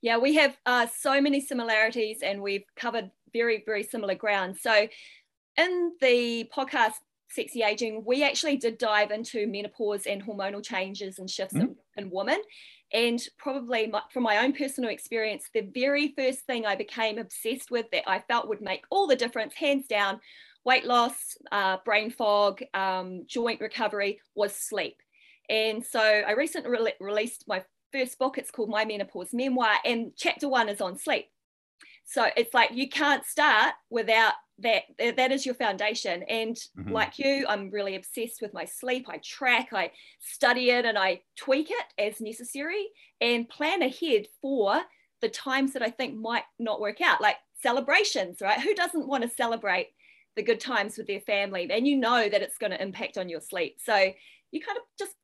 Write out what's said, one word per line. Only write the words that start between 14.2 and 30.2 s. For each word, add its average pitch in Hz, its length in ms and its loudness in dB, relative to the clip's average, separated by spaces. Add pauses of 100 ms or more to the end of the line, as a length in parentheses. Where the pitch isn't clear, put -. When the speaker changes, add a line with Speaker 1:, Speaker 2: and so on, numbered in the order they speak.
Speaker 1:
my 214 200 4
own 269 100 4
personal 269 360 -2
experience, 220 540 -4 (100)
the 208 220 -2
very 285 420 2
first 262 300 0
thing 233 180 -2
I 196 100 2
became 220 440 -4
obsessed 233 500 -6
with 233 220 -2
that - 180 -2
I 190 180 2
felt 233 200 0
would 208 140 -6
make 190 280 -6
all - 160 4
the 285 100 4
difference, 233 380 -4
hands 277 320 0
down, 202 360 0 (440)
weight 254 200 4
loss, 240 520 2 (140)
uh, 190 340 2
brain 214 240 2
fog, 208 540 2 (100)
um, 185 540 -2
joint 233 340 -2
recovery 208 600 -2 (120)
was 202 220 0
sleep. - 420 -6 (520)
And 220 360 0
so - 160 -2
I 214 300 6
recently 269 400 0
re-, 226 280 0
released 214 480 -4
my 190 160 -4 (300)
first 254 240 -2
book. 262 220 -2
It's - 120 -10
called 220 180 -4
My 220 160 0
Menopause 202 480 -8
Memoir, 247 420 2 (100)
and 233 320 -2
chapter - 320 -2